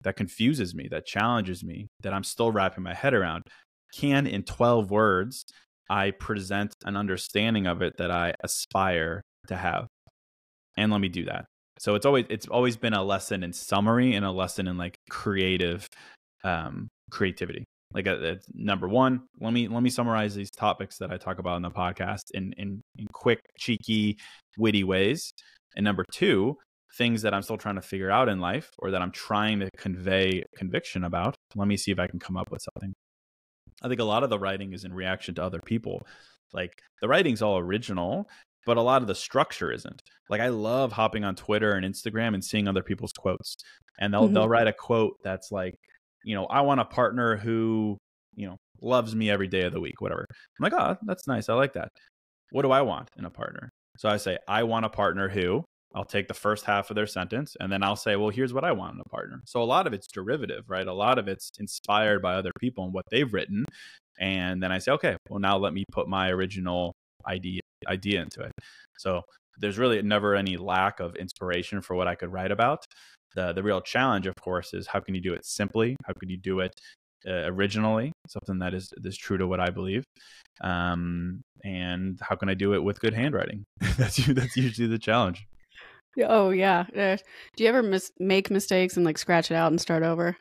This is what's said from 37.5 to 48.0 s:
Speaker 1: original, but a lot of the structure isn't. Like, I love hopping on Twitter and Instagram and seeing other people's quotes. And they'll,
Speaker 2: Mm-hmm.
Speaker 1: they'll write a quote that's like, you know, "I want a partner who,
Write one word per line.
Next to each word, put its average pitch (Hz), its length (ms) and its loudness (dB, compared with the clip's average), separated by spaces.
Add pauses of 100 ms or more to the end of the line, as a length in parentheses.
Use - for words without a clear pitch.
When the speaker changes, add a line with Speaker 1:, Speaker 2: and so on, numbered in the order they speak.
Speaker 1:
original, 98 680 -2 (360)
but 117 120 4
a 117 60 6
lot 127 200 6
of 110 60 -2
the 92 60 0
structure - 580 0
isn't. - 280 -10 (300)
Like, 107 100 0
I 123 80 2
love 120 440 0
hopping 110 320 2
on 95 100 -2
Twitter 107 380 2
and 95 120 0
Instagram 110 500 -2
and 95 100 -2
seeing 104 240 0
other 95 140 0
people's - 300 -6
quotes. - 440 -4 (420)
And 101 160 0
they'll, 107 100 6
Speaker 2:
Mm-hmm. 101 100 4
Speaker 1:
they'll 110 140 4
write 117 200 6
a 104 40 4
quote 113 500 0
that's 95 300 -8
like, 92 220 -4 (500)
you 107 120 -4
know, 95 100 -2
"I 139 140 2
want 139 200 4
a 110 40 2
partner 117 520 2
who, 110 640 0 (380)